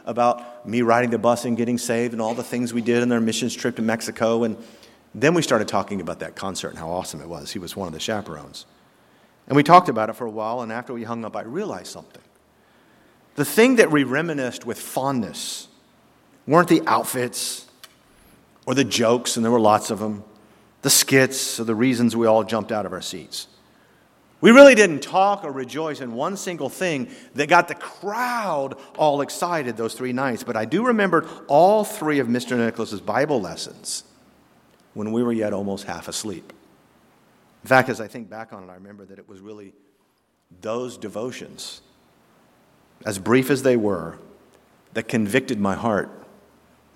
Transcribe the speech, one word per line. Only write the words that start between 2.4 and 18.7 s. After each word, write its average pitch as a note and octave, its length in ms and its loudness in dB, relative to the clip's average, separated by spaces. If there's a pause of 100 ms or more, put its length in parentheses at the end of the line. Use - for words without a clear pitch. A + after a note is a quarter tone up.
things A#2+ 320 -6
we A#2+ 80 -2
did A#2+ 220 2
in B2 80 2
our A#2 80 2
missions A2+ 340 -2
trip A#2+ 220 -4
to A2+ 80 -6
Mexico. A2+ 600 -2
And A2 140 -2 (560)
then D3 220 2
we E3 80 2
started A2 240 2
talking G2 340 -4
about E2 180 -8
that D#2+ 160 -12
concert G2 340 -8
and D#2+ 100 -16
how E2 100 -10
awesome F2 320 -8
it D#2+ 60 -16
was. D#2+ 240 -14
He G#2 80 -10
was E2+ 160 -14
one F#2+ 120 -8
of D#2 60 -10
the D#2 60 -12
chaperones. D#2+ 680 -10 (800)
And C3 100 -2
we D3 60 6
talked E3 280 8
about A2 200 -2
it A2 40 -8
for B2 120 -12
a A2 60 -8
while, A2 300 -6
and A2 100 -10
after A#2+ 220 -10
we A#2 100 -10
hung A#2 200 -8
up, G#2 120 -10
I G#2 60 -8
realized A#2+ 460 -10
something. - 360 -20 (1120)
The D3 100 -2
thing B3 300 4
that F3+ 160 6
we D3 120 4
reminisced C3+ 600 -4
with A2+ 140 -8
fondness - 880 -6 (800)
weren't F3 220 6
the E3+ 180 6
outfits A#2+ 800 -4 (1000)
or C3 80 -2